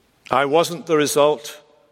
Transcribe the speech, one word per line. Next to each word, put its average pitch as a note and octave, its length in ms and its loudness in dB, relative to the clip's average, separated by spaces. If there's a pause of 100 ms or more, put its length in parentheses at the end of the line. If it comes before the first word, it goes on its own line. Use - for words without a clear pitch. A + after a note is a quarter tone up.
(300)
I C3 140 2
wasn't D#3+ 420 -2
the E3 100 0
result D3 680 0 (300)